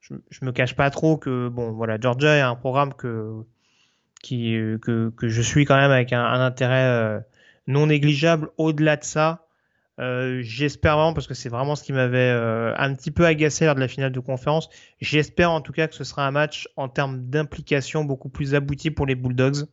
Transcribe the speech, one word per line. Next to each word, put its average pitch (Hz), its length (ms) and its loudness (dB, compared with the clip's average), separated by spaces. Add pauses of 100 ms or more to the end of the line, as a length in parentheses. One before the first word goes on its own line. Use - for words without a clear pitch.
je, - 120 -18 (160)
je - 160 -12
me 127 60 -4
cache 127 240 -2
pas 139 160 4
trop 160 260 2
que, 127 300 -4
bon, 120 240 -6
voilà, 110 280 -4
Georgia 127 360 2
est 143 60 4
un 123 140 0
programme 135 380 -2
que, 110 400 -8 (880)
qui, 117 340 -4
euh, 110 220 -2
que, 113 320 -2
que 113 200 -4
je 113 120 0
suis 139 240 4
quand 139 120 6
même 139 140 6
avec 123 220 2
un, 120 100 2
un 123 220 2
intérêt, 127 380 2
euh, 113 360 2 (460)
non 143 220 2
négligeable. 151 720 2
Au-delà 156 400 2
de 147 60 -12
ça, 160 420 -2 (540)
euh, 127 440 -4
j'espère 139 520 0
vraiment, 156 180 2
parce 151 140 -6
que 135 60 -10
c'est 123 160 -10
vraiment 135 260 -4
ce - 80 -10
qui - 80 -10
m'avait, 127 400 2
euh, 113 460 0
un 139 160 0
petit 135 180 -8
peu 170 140 2
agacé 151 400 2
lors 151 100 4
de 135 60 -2
la 127 80 -2
finale 135 240 -4
de 131 60 -4
conférence, 135 500 -2 (320)
j'espère 160 500 2
en 160 80 0
tout 147 140 -14
cas 160 140 0
que 156 80 -10
ce 139 100 -10
sera 139 200 -4
un 135 60 0
match 147 460 -2
en 139 100 -6
termes 131 420 -4
d'implication 147 760 -2
beaucoup 139 240 -6
plus 139 260 -4
abouti 143 360 -2
pour 147 140 -2
les 135 100 0
Bulldogs 127 580 0